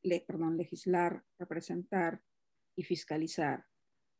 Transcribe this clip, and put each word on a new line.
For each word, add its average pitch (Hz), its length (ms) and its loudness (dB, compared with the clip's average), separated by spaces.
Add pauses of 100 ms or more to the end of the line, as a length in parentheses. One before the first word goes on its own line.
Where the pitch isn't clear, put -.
le-, 175 260 2
perdón, 165 300 0
legislar, 175 640 0 (140)
representar 175 840 -2 (520)
y 185 100 -4
fiscalizar. 156 800 -2 (540)